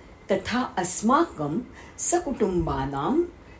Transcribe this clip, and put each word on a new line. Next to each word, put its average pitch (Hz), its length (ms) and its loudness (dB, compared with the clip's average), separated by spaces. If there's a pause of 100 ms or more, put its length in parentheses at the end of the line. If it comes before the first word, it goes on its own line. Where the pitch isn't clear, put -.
(300)
तथा 220 460 0
अस्माकं 196 840 2 (400)
सकुटुंबानां 170 1200 0 (380)